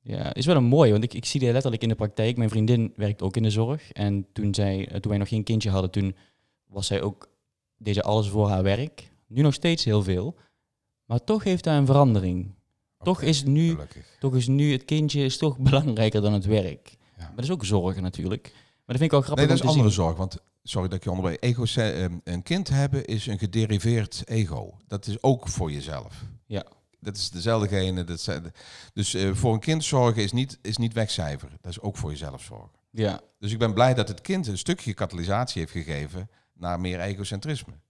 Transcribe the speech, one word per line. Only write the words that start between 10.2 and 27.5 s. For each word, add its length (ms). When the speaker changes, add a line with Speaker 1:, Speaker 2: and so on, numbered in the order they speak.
Speaker 1:
Maar 180
toch 200
heeft 200
daar 140
een 80
verandering. 680
Toch 200
Speaker 2:
Oké, 80
Speaker 1:
is 180
nu 280
Speaker 2:
gelukkig. 480
Speaker 1:
toch 160
is 120
nu 240
het 140
kindje 380
is 140
toch 260
<laughs> 60
belangrijker 520
dan 120
het 120
werk. 500
Speaker 2:
Ja. 60
Speaker 1:
Maar 120
dat 80
is 80
ook 140
zorgen 360
natuurlijk. 420
Maar 440
dat 0
vind 40
ik 100
wel 100
grappig 260
Speaker 2:
Nee, 80
dat 80
Speaker 1:
om 60
Speaker 2:
is 40
Speaker 1:
te 60
Speaker 2:
andere 160
Speaker 1:
zien. 100
Speaker 2:
zorg, 120
want, 200
sorry 240
dat 100
ik 60
je 80
onderbreek. 320
Ego, 200
ehm, 420
een 200
kind 260
hebben 360
is 220
een 120
gederiveerd 880
ego. 520
Dat 200
is 160
ook 240
voor 240
jezelf. 520
Speaker 1:
Ja. 200
Speaker 2:
Dat 160
is 120
dezelfde 380